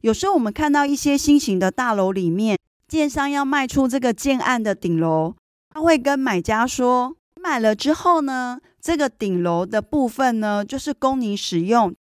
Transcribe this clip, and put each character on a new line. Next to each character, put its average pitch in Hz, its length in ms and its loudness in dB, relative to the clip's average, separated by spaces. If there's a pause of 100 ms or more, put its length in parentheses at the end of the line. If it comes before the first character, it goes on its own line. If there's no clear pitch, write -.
有 220 120 2
时 359 140 -2
候 403 60 2
我 320 60 4
们 220 140 -2
看 302 180 0
到 285 140 2
一 285 100 0
些 285 220 0
新 294 220 4
型 196 180 0
的 277 140 2
大 247 220 -2
楼 196 180 0
里 185 180 -2
面， 208 300 0 (280)
建 302 220 0
商 277 220 -4
要 285 120 -2
卖 269 220 0
出 262 220 0
这 254 120 -2
个 240 140 0
建 277 260 0
案 247 220 0
的 208 140 0
顶 170 240 -2
楼， 160 340 0 (400)
他 311 80 -6
会 330 160 6
跟 277 220 0
买 233 220 0
家 220 260 0
说， 247 480 0 (260)
买 330 160 -2
了 220 160 4
之 269 200 0
后 339 260 2
呢， 254 400 -6 (220)
这 330 160 -2
个 285 100 0
顶 190 340 -2
楼 175 240 0
的 208 160 -2
部 277 240 -2
分 233 360 0
呢， 208 240 -2
就 269 120 -10
是 285 160 -6
供 262 260 0
你 208 180 -2
使 170 240 -2
用 202 400 2